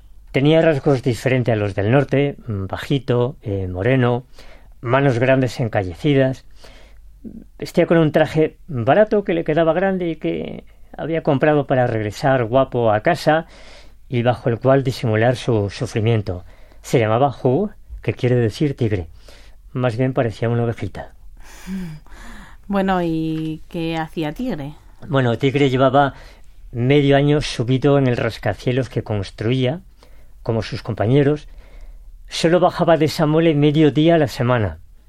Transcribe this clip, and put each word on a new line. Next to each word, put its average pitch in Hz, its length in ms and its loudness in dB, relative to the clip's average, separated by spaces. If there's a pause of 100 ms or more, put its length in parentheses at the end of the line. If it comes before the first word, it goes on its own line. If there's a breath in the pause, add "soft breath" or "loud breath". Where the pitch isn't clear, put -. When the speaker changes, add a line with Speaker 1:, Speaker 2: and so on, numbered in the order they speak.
(320 loud breath)
Speaker 1:
Tenía 151 300 4
rasgos 143 400 2
diferentes 123 500 0
a 107 40 0
los 104 180 -2
del 101 160 0
norte, 139 460 0 (100)
mm, 98 200 -6
bajito, 123 760 -2
eh, 98 260 -6
moreno, 120 560 0 (560 soft breath)
manos 131 380 2
grandes 131 420 2
encallecidas. 131 840 -2 (1120 soft breath)
Vestía 165 280 0
con 165 120 4
un 156 140 4
traje 156 440 2 (120)
barato 175 540 2
que 202 120 -2
le 165 100 -2
quedaba 160 300 2
grande 185 340 -2
y 160 80 -4
que - 480 -8 (320)
había 160 260 -4
comprado 147 440 2
para 127 200 2
regresar 117 580 0
guapo 120 460 0
a 107 100 2
casa 165 460 0 (640 loud breath)
y 120 140 -2
bajo 123 260 0
el 113 120 0
cual 131 220 4
disimular 120 540 0
su 104 320 0
sufrimiento. 107 760 -2 (360 soft breath)
Se - 180 0
llamaba 117 440 2
Hu, 147 280 0 (300)
que 110 140 -4
quiere 123 220 0
decir 120 400 0
tigre. 101 320 -2 (680 soft breath)
Más 123 220 -2
bien 131 160 -2
parecía 117 340 -2
una 117 160 0
ovejita. - 480 -8 (1500 loud breath)
Speaker 2:
Bueno, 190 360 0
¿y 160 680 -4
qué 165 300 -6
hacía 160 340 -6
Tigre? 151 400 -8 (340)
Speaker 1:
Bueno, 123 300 0
Tigre 139 320 2
llevaba 131 460 2 (580 loud breath)
medio 139 420 4
año 143 280 4
subido 131 560 0
en 135 80 2
el 120 100 2
rascacielos 117 720 -2
que - 140 -4
construía, 123 800 -4 (600 soft breath)
como 113 200 -2
sus - 200 -10
compañeros. 135 640 0 (800 soft breath)
Solo - 320 2
bajaba 170 380 2
de 156 80 2
esa 151 220 0
mole 160 280 4
medio 147 360 4
día 156 240 4
a 165 40 4
la 143 100 2
semana. 117 500 -2 (300)